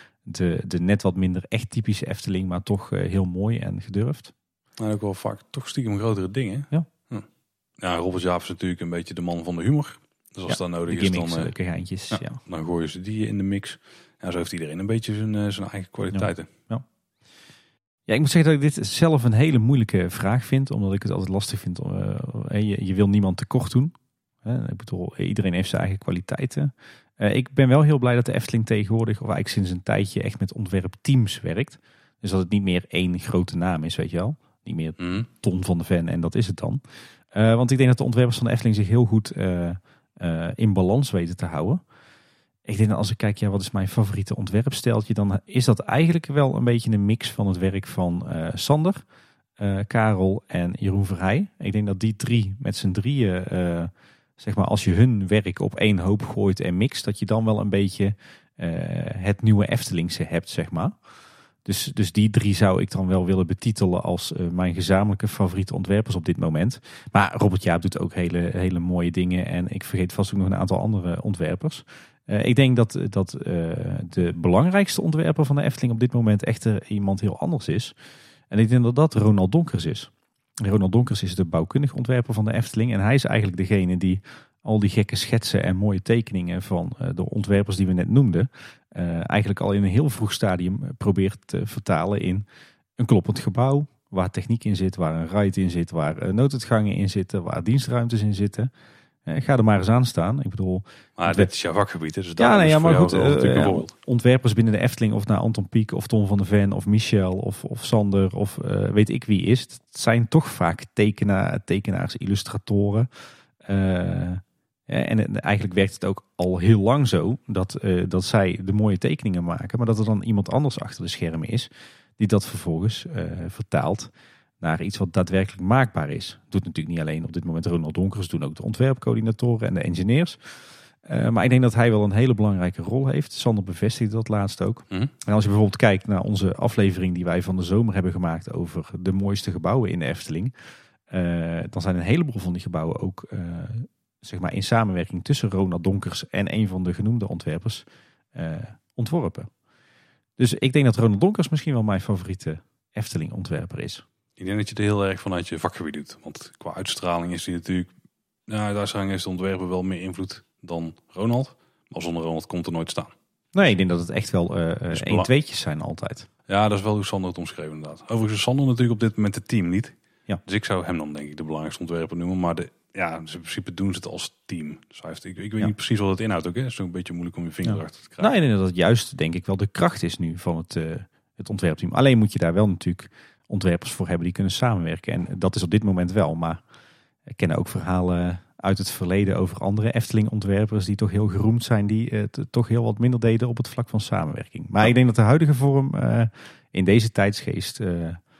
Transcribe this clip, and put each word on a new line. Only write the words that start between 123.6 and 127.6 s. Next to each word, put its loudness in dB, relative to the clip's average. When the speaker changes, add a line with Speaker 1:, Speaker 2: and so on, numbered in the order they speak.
Speaker 1:
naar -2
iets -6
wat -2
daadwerkelijk 0
maakbaar 2
is. -10
Doet 0
natuurlijk -6
niet -2
alleen -4
op -10
dit -6
moment -4